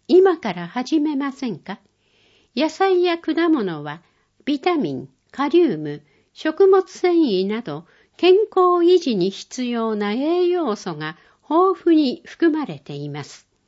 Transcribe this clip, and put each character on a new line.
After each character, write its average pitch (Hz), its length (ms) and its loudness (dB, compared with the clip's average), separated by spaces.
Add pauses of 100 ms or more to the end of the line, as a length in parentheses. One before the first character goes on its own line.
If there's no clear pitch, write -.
今 359 300 4
か 208 140 -6
ら 170 140 -10
始 254 320 -4
め 302 160 -2
ま 277 160 -6
せ 262 180 -10
ん 170 100 -8
か？ - 200 -12 (800)
野 302 140 -2
菜 370 340 0
や 339 140 -2
果 330 300 -2
物 185 360 -2
は、 147 180 -12 (420)
ビ 277 140 -4
タ 349 180 -2
ミ 156 180 -4
ン、 127 140 -10 (220)
カ 285 180 -4
リ 349 160 4
ウ 190 140 0
ム、 147 240 -8 (300)
食 311 340 0
物 381 220 6
繊 359 260 -2
維 208 320 2
な 214 160 -4
ど、 151 240 -10 (300)
健 370 180 4
康 370 480 2
維 359 160 6
持 277 160 -2
に 185 160 0
必 - 340 -10
要 226 300 -4
な 208 180 -4
栄 330 340 0
養 339 280 0
素 175 200 -10
が 156 220 -10 (320)
豊 349 360 2
富 330 100 4
に 277 300 0
含 311 320 0
ま 302 80 -4
れ 151 140 -12
て - 160 -14
い 143 160 -10
ま 147 120 -10
す。 - 240 -20 (220)